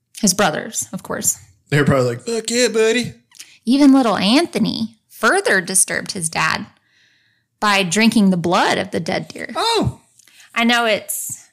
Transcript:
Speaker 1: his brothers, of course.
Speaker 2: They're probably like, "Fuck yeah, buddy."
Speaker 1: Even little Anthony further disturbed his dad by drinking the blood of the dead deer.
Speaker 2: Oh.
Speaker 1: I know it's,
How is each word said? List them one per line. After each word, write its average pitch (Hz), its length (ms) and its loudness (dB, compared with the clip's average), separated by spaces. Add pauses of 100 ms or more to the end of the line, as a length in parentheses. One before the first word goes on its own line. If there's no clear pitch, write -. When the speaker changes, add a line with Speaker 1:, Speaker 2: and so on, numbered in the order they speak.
(200)
Speaker 1:
his 190 160 2
brothers, - 580 -4
of 190 100 -12
course. - 340 -6 (320)
Speaker 2:
They're 143 160 2
probably 131 240 2
like, 120 120 -6
"Fuck 226 300 -6
yeah, 240 160 2
buddy." 220 460 0 (520)
Speaker 1:
Even 269 280 6
little 247 240 4
Anthony 226 800 0 (100)
further 247 540 0
disturbed 175 500 -4
his 165 180 -8
dad 160 360 -4 (920)
by 202 240 2
drinking 208 480 2
the 180 60 0
blood 175 400 0
of 190 140 -6
the 196 80 -6
dead 175 300 -6
deer. - 260 -14
Speaker 2:
Oh. 427 460 -4 (540)
Speaker 1:
I 233 80 0
know 233 220 0
it's, - 680 -6